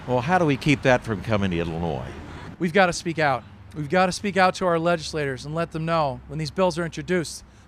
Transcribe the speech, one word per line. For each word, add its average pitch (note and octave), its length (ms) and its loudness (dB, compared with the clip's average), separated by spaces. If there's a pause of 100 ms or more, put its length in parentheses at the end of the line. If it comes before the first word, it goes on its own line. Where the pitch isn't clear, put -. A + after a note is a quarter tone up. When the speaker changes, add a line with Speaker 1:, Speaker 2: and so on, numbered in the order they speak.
Speaker 1:
Well, B2 140 2
how F3 180 2
do F3 60 4
we C#3+ 120 4
keep C3+ 260 2
that B2+ 200 6
from G#2 180 -4
coming G2+ 300 0
to E2+ 80 0
Illinois? E2 480 -4 (500)
Speaker 2:
We've E3+ 160 -2
got F#3 140 6
to E3+ 60 -2
speak D#3+ 260 -6
out. C3+ 240 2 (320)
We've D3+ 140 -6
got F#3 160 4
to F3+ 80 0
speak G3 240 -2
out F#3 180 4
to F#3+ 120 -4
our E3+ 120 2
legislators D3+ 640 -2
and D3 100 -8
let E3 200 -4
them D#3+ 100 -4
know D3+ 440 0
when D#3+ 120 -10
these D3 120 -6
bills F3+ 280 0
are F3 60 -2
introduced D#3+ 580 -4 (240)